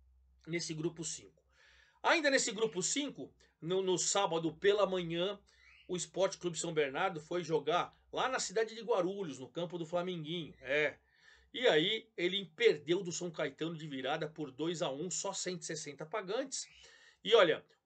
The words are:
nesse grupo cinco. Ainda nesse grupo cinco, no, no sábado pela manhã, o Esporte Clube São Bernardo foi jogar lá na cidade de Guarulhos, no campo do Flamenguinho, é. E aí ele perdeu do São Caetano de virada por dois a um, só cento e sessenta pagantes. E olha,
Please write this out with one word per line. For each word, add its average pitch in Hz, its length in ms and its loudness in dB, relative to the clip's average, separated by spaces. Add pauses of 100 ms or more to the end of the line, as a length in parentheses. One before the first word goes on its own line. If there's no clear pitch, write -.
(460)
nesse 165 280 -4
grupo 160 320 -6
cinco. - 360 -12 (640)
Ainda 294 260 4
nesse 262 220 4
grupo 208 320 0
cinco, - 500 -4 (280)
no, 185 200 0
no 185 160 2
sábado 165 580 2
pela 202 300 4
manhã, 180 540 -2 (480)
o 180 80 -4
Esporte 190 420 -2
Clube 170 220 -6
São 165 140 -4
Bernardo 151 480 0
foi 175 240 -4
jogar 151 520 0 (140)
lá 180 160 0
na 262 120 0
cidade 220 360 0
de 233 60 -10
Guarulhos, 190 580 0
no 127 80 -10
campo 175 300 -6
do 165 80 -4
Flamenguinho, 170 760 -4
é. 139 360 2 (560)
E 233 160 2
aí 180 480 2
ele 185 360 -2
perdeu 175 480 4
do 175 120 -6
São 175 180 -6
Caetano 160 460 -4
de 156 100 -12
virada 143 400 -4
por 151 240 -8
dois 156 300 -4
a 151 100 0
um, 156 180 -6
só 190 220 -4
cento 180 300 -6
e - 40 -12
sessenta 156 400 -10
pagantes. 214 600 -4 (560)
E 196 100 0
olha, 165 320 6 (200)